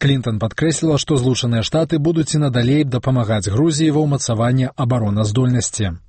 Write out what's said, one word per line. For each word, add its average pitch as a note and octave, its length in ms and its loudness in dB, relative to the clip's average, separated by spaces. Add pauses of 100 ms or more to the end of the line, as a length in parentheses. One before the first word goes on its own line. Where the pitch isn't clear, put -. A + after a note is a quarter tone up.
Клінтон B2+ 420 0
падкрэсліла, D3+ 560 0
што C#3+ 220 0
Злучаныя A#2 420 0
Штаты D#3+ 380 0
будуць D#3+ 340 0
і D3+ 80 2
надалей C3 400 2
дапамагаць A#2 720 0
Грузіі D3+ 420 2
ва D3+ 140 2
ўмацаванні B2+ 680 0
абароназдольнасці. A2 1300 0